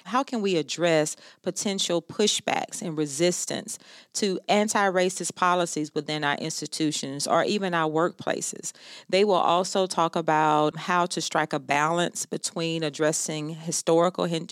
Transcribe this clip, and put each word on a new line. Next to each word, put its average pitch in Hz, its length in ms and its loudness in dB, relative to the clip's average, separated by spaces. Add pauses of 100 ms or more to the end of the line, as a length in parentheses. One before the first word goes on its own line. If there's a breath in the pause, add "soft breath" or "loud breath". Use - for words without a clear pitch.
how 233 180 0
can 240 180 -4
we 196 140 2
address 156 600 2 (280 loud breath)
potential 185 580 -2
pushbacks - 800 -2
and 160 160 -6
resistance 156 800 -2 (360 loud breath)
to 190 340 -2
anti-racist 190 880 2
policies 175 580 0
within 151 300 -4
our 143 120 2
institutions 147 920 -4
or 165 160 4
even 196 220 -2 (100)
our 160 140 2
workplaces. - 840 -4 (380 loud breath)
They 196 160 4
will 202 80 4
also 185 540 2
talk 165 280 0
about 156 640 4
how 175 300 0
to - 120 -4
strike - 320 0
a 151 80 -2
balance 151 640 0
between 165 580 -4
addressing 156 680 -2
historical 165 760 2
hin-, 165 260 -4